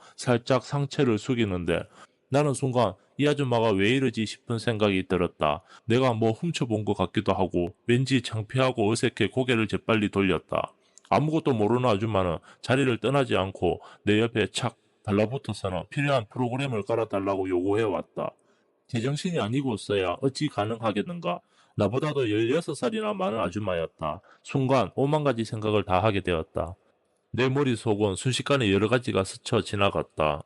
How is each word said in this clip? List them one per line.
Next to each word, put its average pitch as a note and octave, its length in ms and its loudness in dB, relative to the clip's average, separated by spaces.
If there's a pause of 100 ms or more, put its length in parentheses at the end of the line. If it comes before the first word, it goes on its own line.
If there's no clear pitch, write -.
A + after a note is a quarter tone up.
(140)
살짝 A#2+ 500 0
상체를 C#3 540 0
숙이는데 F2+ 640 0 (460)
나는 C#3+ 260 2
순간 A#2+ 400 0 (240)
"이 C#3 80 2
아줌마가 B2 440 2
왜 G2 200 4
이러지?" B2 360 0
싶은 - 340 -6
생각이 G#2 480 2
들었다. E2 560 0 (220)
내가 B2 260 2
뭐 A2 180 2
훔쳐본 A2+ 540 -2
것 G2+ 100 0
같기도 F#2+ 380 -2
하고 F2 420 0 (140)
왠지 B2+ 340 2
창피하고 A#2 720 -2
어색해 A#2 400 0
고개를 A#2+ 340 0
재빨리 G#2 440 0
돌렸다. F#2 600 0 (380)
아무것도 D3+ 420 2
모르는 A#2+ 360 2
아줌마는 G2 500 0 (240)
자리를 C3 360 2
떠나지 B2 380 0
않고 F#2+ 440 0 (240)
내 G#2+ 160 4
옆에 A2+ 320 0
착 - 240 -4 (260)
달라붙어서는 G2+ 880 -2
필요한 C#3 400 0
프로그램을 B2 540 -4
깔아달라고 G2 640 -2
요구해왔다. F#2+ 800 -2 (560)
제정신이 C#3+ 540 -2
아니고서야 G#2 800 -2
어찌 C3+ 260 -2
가능하겠는가. G2+ 920 -4 (380)
나보다도 C3 520 0
열여섯 B2 440 0
살이나 A3 380 -4
많은 G3 260 -2
아줌마였다. F2+ 840 -4 (200)
순간 B2+ 520 0
오만 D3 300 0
가지 A#2 200 0
생각을 G#2+ 400 -2
다 F#2 180 2
하게 G2 200 2
되었다. E2 520 -4 (580)
내 C3 180 0
머릿속은 A2 640 0
순식간에 B2+ 560 0
여러 G2+ 160 2
가지가 A2 360 0
스쳐 - 360 -2
지나갔다. F2 840 -2